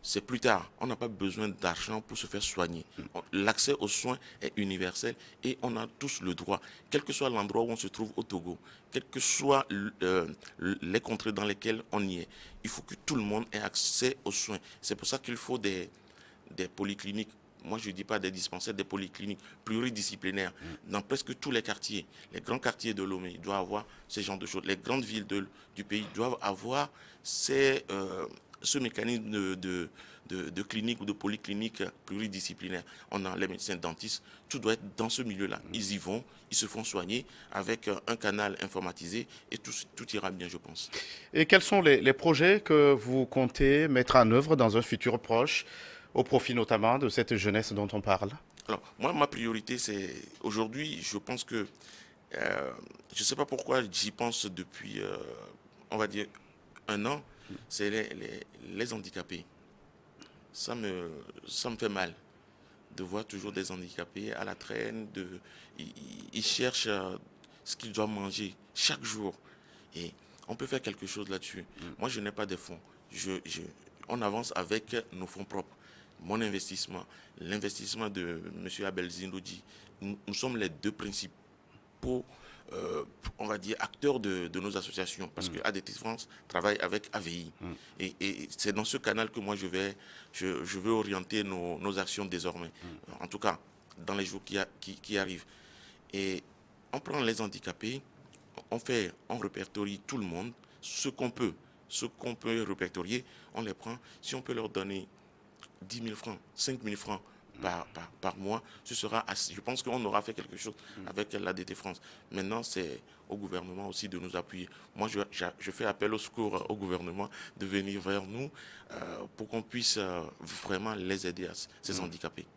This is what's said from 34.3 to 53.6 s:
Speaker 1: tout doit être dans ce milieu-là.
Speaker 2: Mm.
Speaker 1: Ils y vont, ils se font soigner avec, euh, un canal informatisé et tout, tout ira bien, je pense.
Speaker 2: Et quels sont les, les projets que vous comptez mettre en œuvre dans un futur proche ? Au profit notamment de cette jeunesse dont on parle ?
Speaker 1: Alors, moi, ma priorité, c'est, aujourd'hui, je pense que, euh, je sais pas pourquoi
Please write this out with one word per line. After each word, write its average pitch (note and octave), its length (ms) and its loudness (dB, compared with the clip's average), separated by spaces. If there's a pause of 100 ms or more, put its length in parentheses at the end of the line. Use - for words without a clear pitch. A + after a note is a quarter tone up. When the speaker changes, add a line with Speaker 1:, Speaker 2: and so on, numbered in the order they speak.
Speaker 1:
tout C#3+ 100 -4
doit A2 160 4
être G2 220 -4
dans A2+ 140 0
ce C3 120 0
milieu-là. G2 360 -2
Speaker 2:
Mm. - 160 -10
Speaker 1:
Ils G2+ 180 -2
y G2+ 60 0
vont, G2+ 260 -2 (260)
ils - 60 0
se - 100 4
font A2 200 -6
soigner G2+ 400 0 (260)
avec, G#2+ 380 0
euh, G2 180 0
un A2+ 80 2
canal G#2 460 2
informatisé F#2 680 -4 (240)
et A2+ 60 -4
tout, G#2+ 160 -8 (240)
tout - 180 -10
ira F#2+ 160 0
bien, F2+ 160 -6
je F2 80 -8
pense. D#2+ 340 -10 (440)
Speaker 2:
Et D#3 120 8
quels F#3+ 160 12
sont G3 200 6
les, C#3+ 180 12
les C3 140 10
projets E3 480 8
que D3 320 10
vous B2+ 320 4
comptez C#3 640 6
mettre B2+ 260 6
en A2+ 160 12
œuvre D3 240 8
dans A2+ 220 8
un A#2+ 40 8
futur A#2+ 380 2
proche ? A#2 460 4 (480)
Au B2+ 100 6
profit C3 300 6
notamment A2+ 440 8
de C3+ 120 4
cette A#2 260 4
jeunesse G#2 380 4
dont G2+ 200 2
on G#2 80 0
parle ? G2+ 300 4 (360)
Speaker 1:
Alors, A2 140 0 (160)
moi, C3 160 2
ma D3 140 6
priorité, A#2 500 -2
c'est, G2 360 0 (280)
aujourd'hui, A2+ 600 0
je - 160 -2
pense A#2+ 260 -4
que, A2 240 -2 (680)
euh, - 360 0 (440)
je A2 80 0
sais C3 120 4
pas C#3+ 100 2
pourquoi C3 360 4 (100)